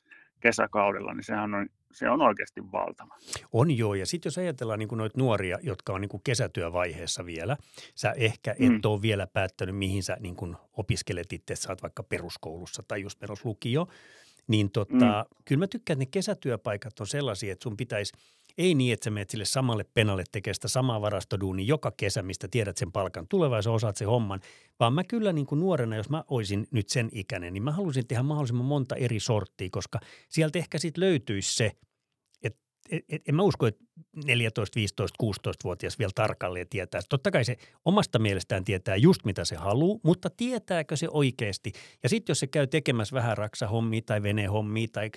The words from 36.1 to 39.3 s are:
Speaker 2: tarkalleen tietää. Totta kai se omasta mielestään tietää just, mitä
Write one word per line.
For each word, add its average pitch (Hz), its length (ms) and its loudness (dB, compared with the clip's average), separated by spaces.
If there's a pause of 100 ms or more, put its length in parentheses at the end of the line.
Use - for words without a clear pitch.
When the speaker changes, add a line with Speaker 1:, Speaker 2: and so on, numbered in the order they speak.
Speaker 2:
tarkalleen 90 540 -2
tietää. 92 400 -4
Totta 185 220 0
kai 135 140 4
se 123 100 -2 (300)
omasta 185 340 4
mielestään 98 440 2
tietää 95 320 0
just, 151 300 8
mitä 95 200 0